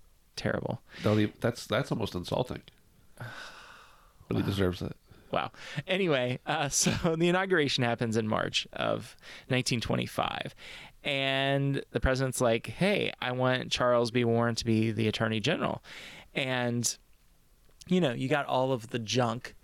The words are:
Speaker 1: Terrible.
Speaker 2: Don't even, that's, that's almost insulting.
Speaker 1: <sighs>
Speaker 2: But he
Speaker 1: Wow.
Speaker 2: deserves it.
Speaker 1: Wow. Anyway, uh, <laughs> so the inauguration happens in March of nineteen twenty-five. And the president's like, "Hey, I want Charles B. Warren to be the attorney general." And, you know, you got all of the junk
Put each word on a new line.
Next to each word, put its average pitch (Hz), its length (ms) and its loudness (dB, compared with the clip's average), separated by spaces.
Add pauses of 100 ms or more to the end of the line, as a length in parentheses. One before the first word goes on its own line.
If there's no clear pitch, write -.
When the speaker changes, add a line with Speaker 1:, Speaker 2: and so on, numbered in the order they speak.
(360)
Speaker 1:
Terrible. - 460 -4 (220)
Speaker 2:
Don't 107 160 4
even, 104 200 2
that's, - 260 -4
that's 120 260 -2
almost 117 240 -4
insulting. - 460 -4 (580)
Speaker 1:
<sighs> 117 60 -12 (1040)
Speaker 2:
But 113 100 0
he 107 40 2
Speaker 1:
Wow. - 80 0
Speaker 2:
deserves 95 320 0
it. - 140 -8 (340)
Speaker 1:
Wow. - 220 -2 (360)
Anyway, 147 600 0
uh, 151 220 0
<laughs> - 0 -
so - 460 0
the 170 140 4
inauguration 175 540 2
happens 117 340 2
in 110 100 0
March 92 460 -2
of - 420 -2 (360)
nineteen 127 280 0
twenty-five. - 760 -4 (480)
And 139 880 0
the 120 80 -2
president's 131 420 0
like, 117 240 4
"Hey, - 560 0
I 127 120 -2
want 127 380 0
Charles 120 380 4
B. 123 160 2
Warren 117 300 2
to - 100 -4
be 110 240 4
the 110 180 0
attorney 110 320 0
general." - 440 -2 (500)
And, 123 640 -2 (920)
you 180 140 4
know, 135 120 2
you 131 140 -4
got 143 200 2
all 131 240 2
of 117 180 -2
the 127 80 -4
junk 117 560 0 (100)